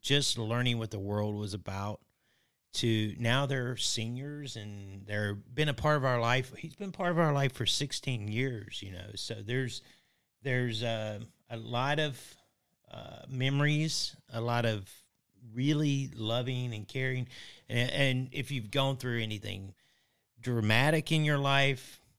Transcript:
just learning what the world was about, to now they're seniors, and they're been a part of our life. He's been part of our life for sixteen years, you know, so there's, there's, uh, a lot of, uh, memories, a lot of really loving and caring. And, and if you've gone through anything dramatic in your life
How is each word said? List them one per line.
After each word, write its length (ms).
just 360
learning 400
what 140
the 80
world 360
was 180
about, 480
to 440
now 280
they're 320
seniors, 800
and 500
they're 280
been 340
a 40
part 220
of 80
our 160
life. 380
He's 180
been 160
part 200
of 80
our 120
life 220
for 120
sixteen 600
years, 560
you 80
know, 240
so 200
there's, 460
there's, 400
uh, 360
a 80
lot 420
of, 200
uh, 360
memories, 880
a 80
lot 240
of 240
really 600
loving 600
and 120
caring. 420
And, 220
and 420
if 180
you've 200
gone 260
through 240
anything 520
dramatic 720
in 100
your 140
life 640